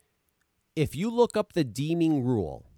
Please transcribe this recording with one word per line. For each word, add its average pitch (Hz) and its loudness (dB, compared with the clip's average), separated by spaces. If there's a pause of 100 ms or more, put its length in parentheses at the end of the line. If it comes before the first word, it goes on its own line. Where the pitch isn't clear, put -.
(760)
if 147 0
you 190 -2
look 233 2
up 208 -2
the 170 0
deeming 151 0
rule 92 -2 (120)